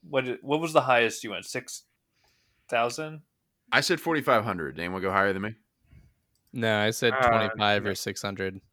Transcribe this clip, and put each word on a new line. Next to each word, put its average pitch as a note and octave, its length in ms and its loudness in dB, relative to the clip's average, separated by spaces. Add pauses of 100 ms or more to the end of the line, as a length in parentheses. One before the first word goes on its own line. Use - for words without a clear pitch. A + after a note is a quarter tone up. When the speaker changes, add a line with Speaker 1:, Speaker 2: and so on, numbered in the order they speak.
Speaker 1:
what, C3+ 180 0 (180)
what D3 180 0
was D#3+ 120 -4
the D#3 80 6
highest A#2+ 420 2
you A2 80 -8
went? F#2 140 -8
Six - 380 -12 (840)
thousand? D3 520 -2 (500)
Speaker 2:
I C3 100 6
said D#3+ 180 0
forty-five C#3+ 460 2
hundred. F2 340 -6
Anyone F2+ 220 -4
go F#2+ 100 0
higher G2 220 4
than F#2+ 80 -4
me? G#2+ 140 -6 (1000)
Speaker 3:
No, A2+ 260 2
I G#2+ 120 2
said A#2 220 2
Speaker 4:
Uh, C3 140 2
Speaker 3:
twenty-five G#2+ 560 2
Speaker 4:
no. G2+ 80 -2
Speaker 3:
or F#2+ 40 -4
six - 260 -8
hundred. F#2+ 400 -6 (120)